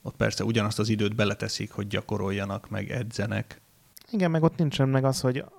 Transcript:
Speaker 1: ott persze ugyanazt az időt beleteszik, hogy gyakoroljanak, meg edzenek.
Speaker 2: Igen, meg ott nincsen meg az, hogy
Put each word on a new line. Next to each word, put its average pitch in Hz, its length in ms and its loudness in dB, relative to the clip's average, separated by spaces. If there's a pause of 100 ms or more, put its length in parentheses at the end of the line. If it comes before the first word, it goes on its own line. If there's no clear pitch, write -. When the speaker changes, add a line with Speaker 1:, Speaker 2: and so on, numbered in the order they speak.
Speaker 1:
ott - 140 -10
persze 110 280 0
ugyanazt 110 360 0
az 107 100 2
időt 107 260 2
beleteszik, 107 560 -2
hogy 104 160 -6
gyakoroljanak, 101 840 -4
meg 101 220 -6
edzenek. 107 680 -4 (500)
Speaker 2:
Igen, 185 200 2
meg 160 120 2
ott 160 140 4
nincsen 139 320 2
meg 131 160 4
az, 135 140 2
hogy 131 240 0 (160)